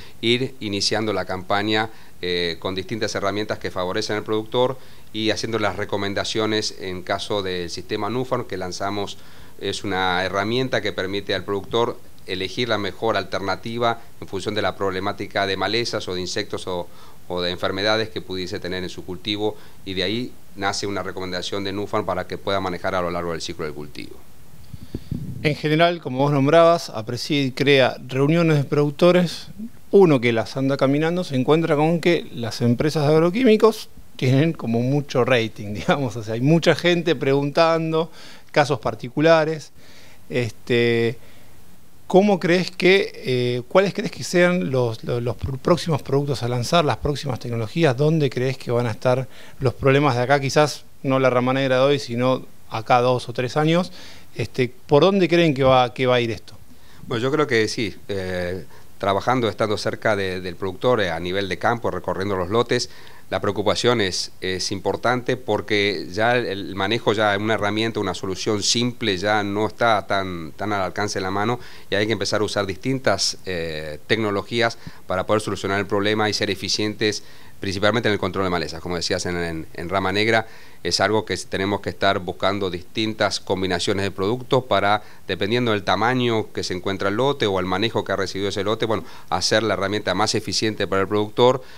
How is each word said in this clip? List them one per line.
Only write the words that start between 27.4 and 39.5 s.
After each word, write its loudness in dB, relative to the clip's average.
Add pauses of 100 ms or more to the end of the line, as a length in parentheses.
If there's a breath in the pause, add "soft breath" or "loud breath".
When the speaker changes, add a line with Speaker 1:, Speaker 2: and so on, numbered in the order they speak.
Speaker 2:
crea 6 (100)
reuniones 4
de 2
productores. 4 (460)
Uno 8
que 4
las 0
anda 0
caminando 2
se -4
encuentra 4
con 4
que 2
las -4
empresas 4
de 6
agroquímicos 6 (280)
tienen 4
como -2
mucho 2
rating, 0
<laughs> -6
digamos, 0
o -6
sea, -4
hay -2
mucha 6
gente 2
preguntando, 2 (400 loud breath)
casos 2
particulares. 2 (580 soft breath)